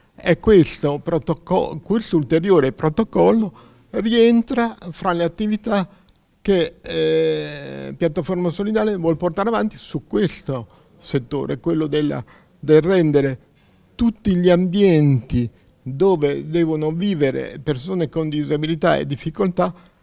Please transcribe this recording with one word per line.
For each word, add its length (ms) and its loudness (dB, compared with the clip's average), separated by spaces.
E 240 0
questo 600 4
protoco-, 840 -4
questo 340 -2
ulteriore 540 2
protocollo 840 0
rientra 840 2
fra 220 -4
le 100 -2
attività 640 -2
che, 340 0
eh, 1160 -4
Piattaforma 540 -2
Solidale 460 -2
vuol 200 0
portare 320 -2
avanti 280 -2
su 280 -10
questo 600 -4
settore, 640 -6
quello 300 -2
della, 360 -2
del 240 6
rendere 560 2
tutti 400 0
gli 160 4
ambienti 1000 2
dove 680 0
devono 440 -2
vivere 720 -2
persone 460 -4
con 200 -4
disabilità 680 0
e 100 -4
difficoltà 680 -4